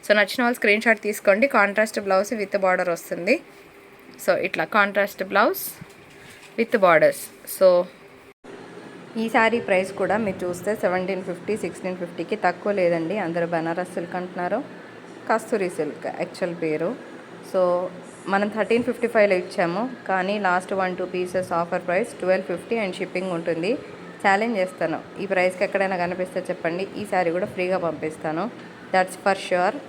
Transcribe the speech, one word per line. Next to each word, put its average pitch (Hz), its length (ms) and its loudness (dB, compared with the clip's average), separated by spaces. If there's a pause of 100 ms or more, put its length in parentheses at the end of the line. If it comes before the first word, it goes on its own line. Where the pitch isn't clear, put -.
So, 208 140 6
నచ్చిన 202 220 2
వాళ్ళు 240 180 2
స్క్రీన్ 214 280 4
షాట్ 220 200 4
తీసుకోండి. 208 380 4 (100)
కాంట్రాస్ట్ 214 440 2
బ్లౌజ్ 196 420 2
with 196 240 -2
border 180 300 2
వస్తుంది. 180 400 0 (880)
So, 185 80 4 (140)
ఇట్లా - 160 -2 (120)
కాంట్రాస్ట్ 202 560 2
బ్లౌజ్ 240 320 4 (960)
with 233 180 0 (100)
borders. 156 340 6 (380)
So, 185 100 8 (1500)
ఈ 226 120 -2
శారీ 226 320 4
ప్రైస్ 190 320 2
కూడా 190 240 2
మీరు 190 280 -2
చూస్తే 180 300 -2
సెవెంటీన్ 185 500 0
ఫిఫ్టీ, 185 320 -4
సిక్స్టీన్ 185 400 -6
ఫిఫ్టీకి 175 400 -6
తక్కువ 190 360 0
లేదండి. 175 460 2
అందరూ 170 280 -2
బనారస్ 170 480 -2
సిల్క్ 175 220 -6
అంటున్నారు, 180 460 -4 (680)
కస్తూరి 220 380 0
సిల్క్ 151 380 -6
యాక్చువల్ 175 560 -6
పేరు. 160 500 -2 (400)
So, 180 340 2 (400)
మనం 196 220 2
థర్టీన్ 220 400 2
ఫిఫ్టీ 240 180 -2
ఫైవ్లో 208 300 6
ఇచ్చాము, 180 540 0 (180)
కానీ 190 300 0
లాస్ట్ 185 340 0
వన్ 185 240 0
టూ 180 80 -4
పీసెస్ 180 480 -4
ఆఫర్ 175 340 0
ప్రైస్ 196 220 2 (120)
ట్వెల్వ్ 185 320 2
ఫిఫ్టీ 175 320 -4
and 185 140 -4
షిప్పింగ్ 185 400 -4
ఉంటుంది. 170 340 -2 (520)
ఛాలెంజ్ 208 340 4
చేస్తాను, 180 420 -2 (220)
ఈ 196 40 -6
ప్రైస్‌కి 185 380 2
ఎక్కడైనా 190 400 0
కనిపిస్తే 180 360 -4 (100)
చెప్పండి, 175 360 -2 (140)
ఈ 208 40 -4
శారీ 185 260 2
కూడా 180 160 0
ఫ్రీగా 185 320 -2
పంపిస్తాను. 160 720 -4 (440)
That's 185 300 2
for 196 120 4 (120)
sure. 185 260 2 (140)